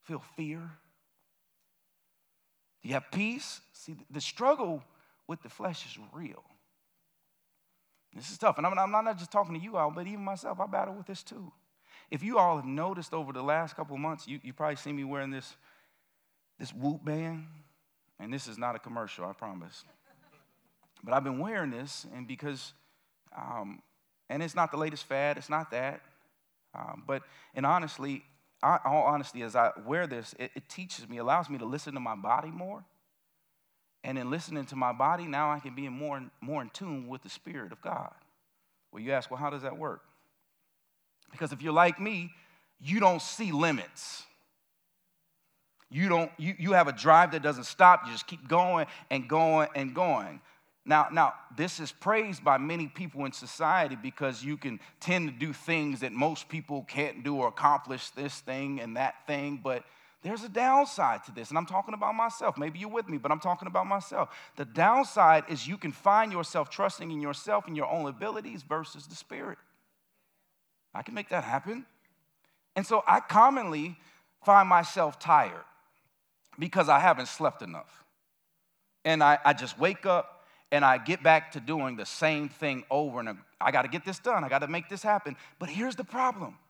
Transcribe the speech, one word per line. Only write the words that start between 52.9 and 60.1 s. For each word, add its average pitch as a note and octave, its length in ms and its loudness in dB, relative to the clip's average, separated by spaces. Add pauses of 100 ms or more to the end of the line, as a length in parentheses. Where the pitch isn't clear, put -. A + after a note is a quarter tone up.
in C3+ 80 -4
society D#3+ 640 0
because B2 480 -6
you D3 140 -6
can B2 240 -8 (180)
tend E3+ 300 -2
to C3+ 40 -12
do C#3+ 200 -6
things D3 480 -4
that B2+ 100 -4
most C#3 380 -2
people D3 400 -8
can't C#3 340 -4
do C#3+ 140 -2
or B2+ 100 2
accomplish C3+ 600 0
this C#3 320 -10
thing C3+ 400 -6
and A2+ 160 -8
that - 280 -4
thing, C#3+ 380 -6
but B2+ 220 -4 (380)